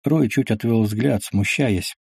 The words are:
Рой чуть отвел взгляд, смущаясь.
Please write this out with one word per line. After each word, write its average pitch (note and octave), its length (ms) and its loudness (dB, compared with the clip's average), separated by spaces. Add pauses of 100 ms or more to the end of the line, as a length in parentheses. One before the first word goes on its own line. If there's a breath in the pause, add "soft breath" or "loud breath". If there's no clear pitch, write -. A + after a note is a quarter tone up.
Рой C#3 260 2
чуть - 220 -2
отвел A2+ 320 2
взгляд, G#2+ 400 0
смущаясь. G2+ 760 -2